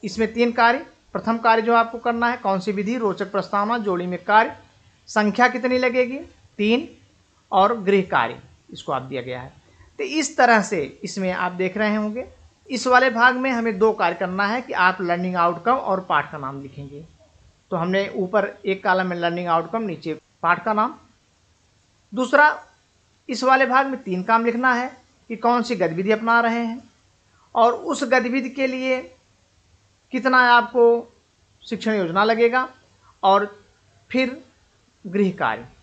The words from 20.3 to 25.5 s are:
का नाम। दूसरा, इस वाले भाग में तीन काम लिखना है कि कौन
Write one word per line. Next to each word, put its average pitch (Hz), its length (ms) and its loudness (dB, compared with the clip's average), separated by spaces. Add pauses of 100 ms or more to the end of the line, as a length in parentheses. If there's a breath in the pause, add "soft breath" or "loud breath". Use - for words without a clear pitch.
का 220 80 -2
नाम। 226 220 -2 (1160)
दूसरा, 285 500 2 (680)
इस 254 140 -6
वाले 262 220 4
भाग 262 220 2
में 262 160 -8
तीन 185 200 -4
काम 226 220 2
लिखना 240 280 0
है 254 240 -6 (300)
कि 226 80 -8
कौन 240 280 0